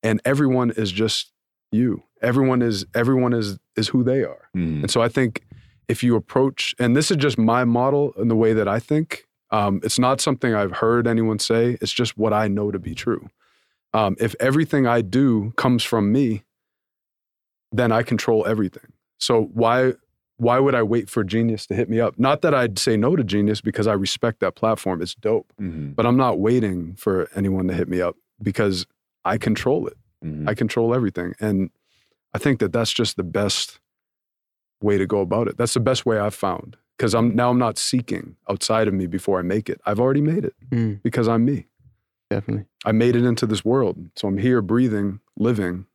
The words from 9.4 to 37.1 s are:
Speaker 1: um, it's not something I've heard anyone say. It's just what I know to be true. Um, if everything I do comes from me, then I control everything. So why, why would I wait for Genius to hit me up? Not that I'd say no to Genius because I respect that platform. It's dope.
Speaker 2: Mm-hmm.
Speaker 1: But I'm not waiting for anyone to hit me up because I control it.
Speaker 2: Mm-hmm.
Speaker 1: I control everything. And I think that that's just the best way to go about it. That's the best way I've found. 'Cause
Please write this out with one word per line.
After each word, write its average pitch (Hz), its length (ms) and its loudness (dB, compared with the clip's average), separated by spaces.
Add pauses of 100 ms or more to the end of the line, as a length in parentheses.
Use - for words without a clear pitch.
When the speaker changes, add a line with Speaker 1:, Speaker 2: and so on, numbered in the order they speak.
Speaker 1:
um, 104 320 0
it's - 160 -2
not 127 220 2
something 127 340 0
I've 101 180 0
heard 117 340 2
anyone 113 320 0
say. 117 420 0
It's - 120 -4
just 113 260 -4
what 107 140 0
I 107 160 0
know 104 220 -2
to 98 100 -4
be 82 140 -10
true. - 340 -6 (680)
Um, 104 240 0
if 113 220 -2
everything 139 480 2
I 117 140 2
do 113 540 0
comes 123 280 2
from 104 280 0
me, 117 300 0 (1300)
then 117 200 2
I 117 100 2
control 110 420 0
everything. 104 480 -4 (260)
So 113 260 2 (100)
why, 123 400 4 (420)
why 120 220 2
would 139 160 4
I 120 80 2
wait 107 260 0
for 113 140 -2
Genius 110 440 0
to 95 80 -4
hit 104 140 0
me 113 120 0
up? 110 180 -2
Not 135 240 2
that 160 120 2
I'd 117 240 0
say 117 180 2
no 117 200 2
to 143 80 0
Genius 104 360 0
because 110 260 -2
I 110 60 2
respect - 480 -2
that 92 160 -2
platform. 98 440 -2
It's 87 140 -8
dope. - 460 -2
Speaker 2:
Mm-hmm. 80 320 -8
Speaker 1:
But 113 140 0
I'm 120 100 4
not 123 240 2
waiting 98 560 0
for 92 400 -2
anyone 95 320 0
to 92 60 -2
hit 87 140 -2
me 90 120 -2
up 85 160 -2 (260)
because 98 440 -2 (380)
I - 140 -2
control 127 480 -2
it. - 100 -10 (280)
Speaker 2:
Mm-hmm. 76 240 -6
Speaker 1:
I 107 60 -2
control 113 400 0
everything. 92 460 -2
And 101 300 0 (640)
I - 60 -6
think 135 220 0
that 98 120 0
that's 117 200 -2
just - 240 -2
the 98 60 -4
best 95 560 -4 (1040)
way 101 160 2
to 95 80 0
go 101 140 0
about 98 280 0
it. - 80 -8
That's 120 180 -2
the 123 60 0
best 127 240 0
way 110 140 2
I've 104 160 -2
found. 90 420 -6 (220)
'Cause 113 160 0